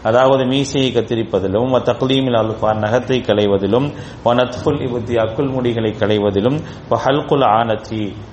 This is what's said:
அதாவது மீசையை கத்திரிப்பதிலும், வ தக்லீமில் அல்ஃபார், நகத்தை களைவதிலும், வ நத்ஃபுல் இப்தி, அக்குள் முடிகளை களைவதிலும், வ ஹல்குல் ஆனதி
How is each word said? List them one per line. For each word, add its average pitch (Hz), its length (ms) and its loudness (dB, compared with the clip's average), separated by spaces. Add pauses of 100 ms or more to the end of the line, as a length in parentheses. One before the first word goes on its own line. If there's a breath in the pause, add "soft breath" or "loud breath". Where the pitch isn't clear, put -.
அதாவது 131 420 4
மீசையை 135 460 0
கத்திரிப்பதிலும், 107 800 0
வ 123 80 2
தக்லீமில் 131 540 0
அல்ஃபார், 110 440 0
நகத்தை 120 400 0
களைவதிலும், 104 760 0 (320 loud breath)
வ - 0 -
நத்ஃபுல் 123 560 0
இப்தி, 120 340 -4
அக்குள் 113 340 0
முடிகளை 117 420 -2
களைவதிலும், 104 680 2 (300 loud breath)
வ 117 160 2
ஹல்குல் 143 380 2
ஆனதி 110 720 0 (180)